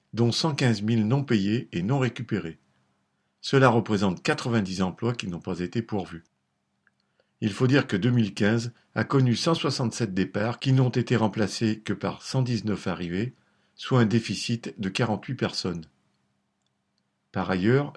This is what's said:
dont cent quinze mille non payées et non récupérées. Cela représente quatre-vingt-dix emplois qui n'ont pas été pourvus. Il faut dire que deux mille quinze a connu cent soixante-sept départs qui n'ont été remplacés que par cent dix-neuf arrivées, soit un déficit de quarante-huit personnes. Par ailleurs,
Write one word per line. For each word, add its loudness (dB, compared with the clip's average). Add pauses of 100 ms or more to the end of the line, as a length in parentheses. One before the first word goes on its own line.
(140)
dont 2
cent 0
quinze 0
mille 2
non 2
payées 0
et -4
non 0
récupérées. -4 (800)
Cela 6
représente 2
quatre-vingt-dix 0
emplois -2
qui -8
n'ont -8
pas -6
été -4
pourvus. -8 (1120)
Il -2
faut 2
dire 4
que -2
deux 2
mille 2
quinze 0 (220)
a 0
connu 4
cent 0
soixante-sept -2
départs -2
qui 2
n'ont 4
été 0
remplacés 0
que -6
par -6
cent -2
dix-neuf -4
arrivées, -4 (440)
soit 2
un 8
déficit -2
de -4
quarante-huit -2
personnes. -6 (1500)
Par -2
ailleurs, 2